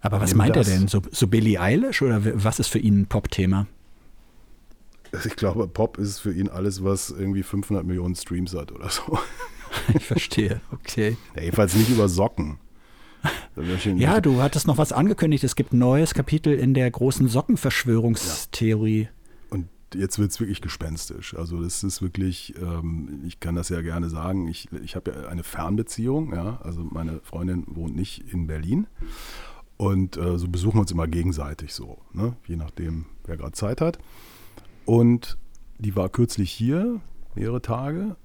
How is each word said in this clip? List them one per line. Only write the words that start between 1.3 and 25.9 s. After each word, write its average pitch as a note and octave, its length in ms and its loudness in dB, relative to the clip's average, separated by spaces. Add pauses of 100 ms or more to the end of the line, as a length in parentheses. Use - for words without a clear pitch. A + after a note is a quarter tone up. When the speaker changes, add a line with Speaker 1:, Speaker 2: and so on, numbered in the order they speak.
Speaker 1:
Eilish C#3+ 440 2
oder A2+ 240 4
w-, A2 80 2
was G#2+ 260 2
ist - 80 0
für - 100 2
ihn G#2 220 6
ein G2 60 4
Pop-Thema? G2 600 2 (1600)
Speaker 2:
Ich A2 120 -4
glaube, G2+ 300 0
Pop G#2 300 0
ist G2 220 -4
für G#2 160 -2
ihn F#2+ 160 0
alles, F#2+ 340 -4
was G2 260 0
irgendwie G2 320 -2
fünfhundert G2 440 -2
Millionen F2+ 280 0
Streams F2+ 400 -6
hat D2 160 -8
oder - 200 -8
so. - 340 -2
<laughs> - 40 -12 (680)
Speaker 1:
Ich - 120 2
verstehe, G#2+ 540 -2 (120)
okay. A2+ 440 -2 (180)
Speaker 2:
Ja, - 80 -8
jedenfalls F2+ 320 2
nicht A2 160 6
über A2 180 6
Socken. F2 500 0 (960)
Da - 80 -6
möchte F#2 280 -2
ich F2+ 100 2
Speaker 1:
Ja, D3+ 140 6
Speaker 2:
nicht G#3+ 120 4
Speaker 1:
du C3 140 6
hattest C#3+ 260 2
noch D3 120 4
was D3+ 140 2
angekündigt. D#3 520 4
Es B2+ 100 0
gibt - 200 0
ein B2 40 8
neues C3 360 4
Kapitel D3 400 2
in C3 180 4
der B2+ 180 4
großen C3 380 2
Sockenverschwörungstheorie. A2+ 1700 2
Speaker 2:
Ja. A2 60 -4 (420)
Und F2+ 180 -4 (260)
jetzt G2 240 -2
wird's G#2 220 2
wirklich G2+ 220 -4
gespenstisch. - 760 -8
Also E2+ 260 -4
das F2 220 -4
ist G2 160 -4
wirklich, F#2 580 -4
ähm, E2 680 -6
ich E2+ 140 -10
kann E2+ 140 -4
das E2+ 140 -2
ja E2+ 140 -2
gerne E2 260 -4
sagen, E2+ 400 -4
ich, - 200 -10 (140)
ich - 140 -10
habe E2+ 160 -6
ja C#2+ 160 -12
eine E2+ 140 -6
Fernbeziehung, A2+ 880 -2